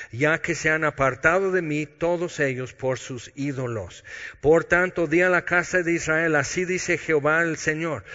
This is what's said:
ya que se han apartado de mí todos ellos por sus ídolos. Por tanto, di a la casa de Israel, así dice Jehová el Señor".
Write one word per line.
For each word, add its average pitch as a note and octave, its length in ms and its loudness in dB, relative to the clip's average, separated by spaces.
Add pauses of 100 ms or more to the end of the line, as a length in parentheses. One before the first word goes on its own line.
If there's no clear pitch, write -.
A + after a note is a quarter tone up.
(120)
ya D3+ 280 2
que F3 140 -2
se D#3 160 0
han D#3 140 0
apartado D#3+ 680 2
de F#3 100 2
mí D3+ 260 -2
todos E3+ 520 -2
ellos B2+ 340 -2
por C3 280 -4
sus - 340 -12
ídolos. B2 680 -6 (360)
Por D#3 220 6
tanto, F3 460 0
di E3+ 140 4
a F#3 60 4
la F3 160 2
casa F3 380 0
de E3+ 80 0
Israel, D#3+ 460 0
así D#3+ 280 0
dice F3 340 -2
Jehová D#3 440 2
el E3 140 -2
Señor". D#3 480 -4 (100)